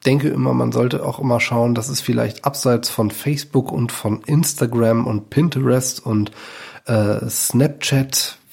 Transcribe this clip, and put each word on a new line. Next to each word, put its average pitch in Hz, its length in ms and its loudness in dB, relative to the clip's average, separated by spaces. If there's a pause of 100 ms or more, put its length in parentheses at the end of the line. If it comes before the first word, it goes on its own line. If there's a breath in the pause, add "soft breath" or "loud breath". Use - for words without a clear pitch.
denke 139 240 4
immer, 131 240 0
man 123 180 0
sollte 123 320 0
auch 131 140 -6
immer 120 220 0
schauen, 120 340 2
dass 117 160 -2
es 139 100 -4
vielleicht 117 460 -2
abseits 120 440 0
von 110 200 0
Facebook 143 640 -2
und 120 200 -2
von 110 300 -4
Instagram 117 840 2
und 104 240 -4
Pinterest 131 760 0
und, 107 260 0 (540 loud breath)
äh, 107 420 0
Snapchat, - 1080 0 (160)